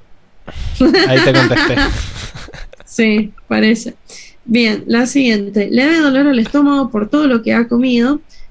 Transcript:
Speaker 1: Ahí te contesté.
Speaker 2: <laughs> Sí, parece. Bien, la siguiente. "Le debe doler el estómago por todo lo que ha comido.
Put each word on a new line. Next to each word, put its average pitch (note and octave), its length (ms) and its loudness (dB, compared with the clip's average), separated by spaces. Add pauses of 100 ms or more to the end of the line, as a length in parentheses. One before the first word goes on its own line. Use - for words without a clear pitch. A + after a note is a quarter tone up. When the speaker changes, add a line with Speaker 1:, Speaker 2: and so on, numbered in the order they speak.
(1080)
Speaker 1:
Ahí C3 160 4
te G3+ 80 4
contesté. D4 480 2
Speaker 2:
<laughs> C4+ 60 0 (1000)
Sí, G#3+ 480 0 (160)
parece. A3+ 460 0 (500)
Bien, A3 420 0
la A#3 200 0
siguiente. G#3+ 640 0
"Le A#3 140 2
debe E4 140 2
doler C#4+ 300 2
el C4+ 100 2
estómago C#4 520 0
por G#3+ 200 -4
todo D4+ 160 2
lo A#3 160 0
que A3 100 -2
ha A#3 160 0
comido. B3 520 0 (300)